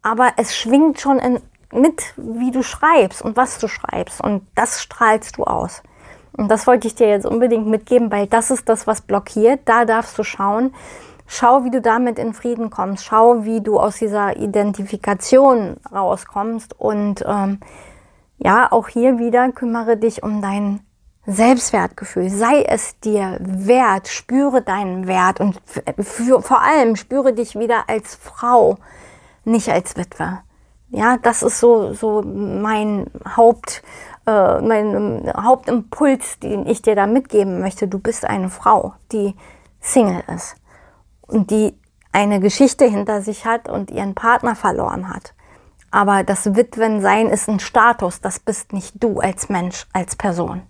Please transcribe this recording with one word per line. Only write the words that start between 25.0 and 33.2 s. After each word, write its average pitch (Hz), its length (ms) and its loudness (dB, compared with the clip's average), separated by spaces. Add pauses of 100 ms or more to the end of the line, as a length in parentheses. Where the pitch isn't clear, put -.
Wert 185 320 0
und 196 280 -2
f-, - 400 -8
für, 233 340 2
vor - 200 2
allem 262 340 4
spüre 262 380 0
dich 226 240 -6
wieder 226 300 -2
als - 280 -6
Frau, 240 640 2 (680)
nicht 226 240 0
als - 280 -2
Witwe. 180 420 -8 (500)
Ja, 240 280 0
das 240 260 -2
ist - 160 -2
so, 233 340 4
so 214 300 -2
mein 202 840 -4 (300)